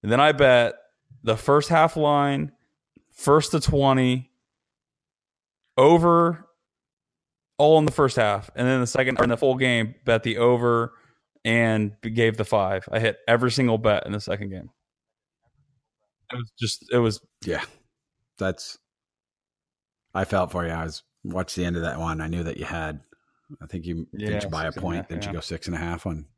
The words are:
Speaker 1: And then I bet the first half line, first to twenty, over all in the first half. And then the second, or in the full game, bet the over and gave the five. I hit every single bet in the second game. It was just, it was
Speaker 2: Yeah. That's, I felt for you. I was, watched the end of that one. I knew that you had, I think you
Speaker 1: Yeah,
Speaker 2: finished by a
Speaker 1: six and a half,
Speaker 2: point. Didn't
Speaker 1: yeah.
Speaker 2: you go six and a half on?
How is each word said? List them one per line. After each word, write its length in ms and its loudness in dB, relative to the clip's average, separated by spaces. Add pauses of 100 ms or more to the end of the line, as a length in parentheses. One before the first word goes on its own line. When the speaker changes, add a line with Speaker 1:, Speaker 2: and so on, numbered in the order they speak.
Speaker 1:
And 80 -2
then 80 2
I 140 6
bet 420 4 (480)
the 140 0
first 320 2
half 260 4
line, 560 0 (600)
first 400 2
to 80 0
twenty, 720 2 (1500)
over 720 4 (1080)
all 220 6
in 60 2
the 60 0
first 240 0
half. 400 0
And 120 -2
then 140 2
the 60 -2
second, 320 -2
or 40 4
in 60 2
the 80 0
full 180 2
game, 400 0 (100)
bet 180 2
the 140 -4
over 560 2 (500)
and 580 0
gave 360 0
the 80 -2
five. 460 -2
I 80 -2
hit 280 -2
every 240 2
single 260 0
bet 280 0
in 60 -8
the 80 -6
second 300 -8
game. 200 -14 (1600)
It 60 -12
was 220 -12
just, 320 -8
it 60 2
was 240 0 (220)
Speaker 2:
Yeah. 200 -6 (720)
That's, 400 -6 (1400)
I 120 -2
felt 260 -2
for 140 -4
you. 60 -6
I 120 -6
was, 200 -12 (200)
watched 320 -8
the 100 -4
end 120 -4
of 60 -6
that 160 -6
one. 220 -6
I 60 -8
knew 160 -6
that 140 -8
you 80 -10
had, 340 -10 (600)
I 60 -18
think 180 -12
you 280 -8
Speaker 1:
Yeah, 140 -10
Speaker 2:
finished 240 -6
by 140 -6
a 60 -6
Speaker 1:
six 60 -16
and 60 -10
a 120 -6
half, 20 -6
Speaker 2:
point. 120 -12
Didn't 140 -10
Speaker 1:
yeah. 60 -10
Speaker 2:
you 60 -10
go 40 -8
six 280 -12
and 80 -8
a 40 -8
half 260 -8
on? 200 -8 (120)